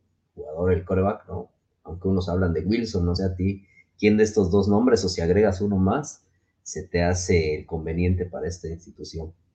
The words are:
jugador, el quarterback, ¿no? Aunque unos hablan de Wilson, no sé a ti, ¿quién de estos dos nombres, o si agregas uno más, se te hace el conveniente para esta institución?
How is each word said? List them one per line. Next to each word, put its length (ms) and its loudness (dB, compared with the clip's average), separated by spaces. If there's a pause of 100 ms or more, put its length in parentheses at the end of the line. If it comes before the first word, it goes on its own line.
(340)
jugador, 380 -2
el 120 0
quarterback, 440 0
¿no? 220 -10 (320)
Aunque 260 -6
unos 200 0
hablan 240 0
de 80 0
Wilson, 440 -2
no 120 0
sé 80 -2
a 100 -2
ti, 320 -4 (320)
¿quién 180 4
de 80 6
estos 260 2
dos 180 4
nombres, 360 4
o 40 0
si 120 -4
agregas 400 2
uno 160 0
más, 480 0 (380)
se 240 -10
te 160 0
hace 540 2
el 100 -10
conveniente 600 0
para 200 -8
esta 220 -8
institución? 680 -14 (200)